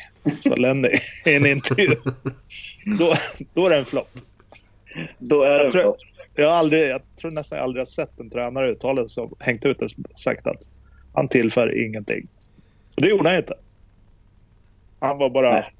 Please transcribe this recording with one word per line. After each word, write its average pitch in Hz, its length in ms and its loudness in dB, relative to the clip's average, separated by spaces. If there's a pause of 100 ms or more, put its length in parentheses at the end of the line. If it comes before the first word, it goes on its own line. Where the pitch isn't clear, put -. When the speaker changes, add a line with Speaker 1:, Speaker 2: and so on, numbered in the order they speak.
(440)
Speaker 1:
så - 120 2
Lenny, 131 340 2 (180)
<laughs> - 180 -8
i 151 100 4
en 143 100 4
intervju, 143 500 2 (1040)
då, 165 140 4 (400)
då 175 120 2
är 185 40 4
det 160 80 4
en 131 80 -2
flopp. - 240 -6 (1120)
Speaker 2:
Då 143 240 2
är 135 60 6
det 143 60 4
Speaker 1:
Jag 143 100 4
Speaker 2:
en 131 60 2
Speaker 1:
tror, 180 100 4
Speaker 2:
flopp. - 160 2 (380)
Speaker 1:
jag 147 140 4
har 170 60 4
aldrig, 156 340 4
jag 135 120 -6 (200)
tror 165 100 -8
nästan 151 280 -8
aldrig 131 220 -4
har 123 60 -4
sett - 320 -8
en 117 100 -16
tränare 123 420 -4
uttala 123 360 -2
sig - 160 -8
och - 160 -14
hängt 117 260 -2
ut 131 160 0
och 113 80 -4 (260)
sagt - 320 -6
att - 140 -6 (520)
han 143 140 0
tillför 117 580 0
ingenting. 107 420 -8 (680)
Och - 60 -2
det 180 80 4
gjorde 196 200 2
han 185 80 2
inte. - 160 -4 (1500)
Han 139 180 -2
var 139 120 2
bara 127 240 2
Speaker 2:
Nej. - 260 -2